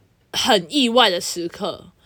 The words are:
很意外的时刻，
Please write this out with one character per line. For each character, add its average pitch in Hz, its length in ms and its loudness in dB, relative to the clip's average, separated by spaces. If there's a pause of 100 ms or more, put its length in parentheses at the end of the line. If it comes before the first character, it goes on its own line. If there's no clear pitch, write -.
(320)
很 208 400 0
意 269 160 2
外 226 220 4
的 180 100 -4
时 170 280 -8
刻， 175 360 -10 (220)